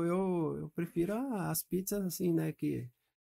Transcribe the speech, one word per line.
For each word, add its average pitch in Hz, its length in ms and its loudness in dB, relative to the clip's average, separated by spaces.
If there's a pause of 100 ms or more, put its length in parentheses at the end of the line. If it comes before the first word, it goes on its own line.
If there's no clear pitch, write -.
eu, 170 600 2
eu 156 120 -8
prefiro 170 380 0
a-, 220 380 -2
as 160 120 -2
pizzas 190 400 -2
assim, 180 300 0
né, 160 180 2
que, 131 380 -4 (400)